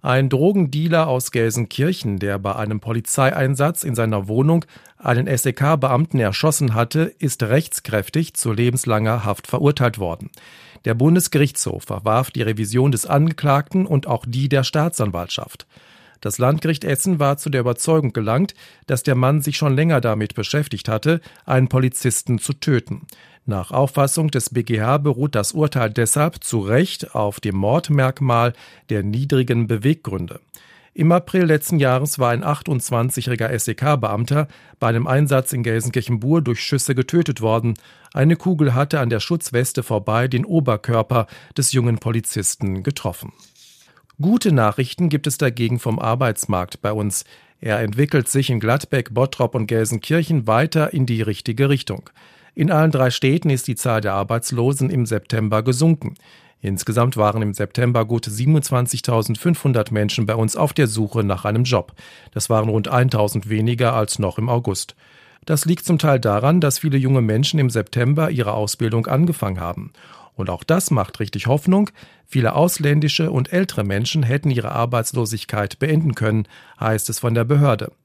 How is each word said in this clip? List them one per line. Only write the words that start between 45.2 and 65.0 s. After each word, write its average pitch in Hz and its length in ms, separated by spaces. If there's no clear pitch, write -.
es 139 100
dagegen 120 420
vom 110 200
Arbeitsmarkt 110 840
bei 104 120
uns. 104 340
Er 107 200
entwickelt 120 480
sich 135 200
in 123 100
Gladbeck, 117 540
Bottrop 123 420
und 113 120
Gelsenkirchen 117 800
weiter 151 480
in 131 100
die 117 160
richtige 113 480
Richtung. 131 400
In 156 160
allen 160 200
drei 131 200
Städten 139 400
ist 131 180
die 117 60
Zahl 113 260
der 101 140
Arbeitslosen 120 760
im 127 160
September 110 580
gesunken. 135 520
Insgesamt 113 560
waren 107 240
im 104 100
September 117 540
gut 117 180
siebenundzwanzigtausendfünfhundert 123 1700
Menschen 107 320
bei 110 100
uns 110 220
auf 151 160
der 143 140
Suche 110 360
nach 98 220
einem 110 200
Job. 123 280
Das - 160
waren 110 220
rund 107 180
eintausend 110 600
weniger 117 420
als 110 260
noch 98 200
im 113 100
August. 120 480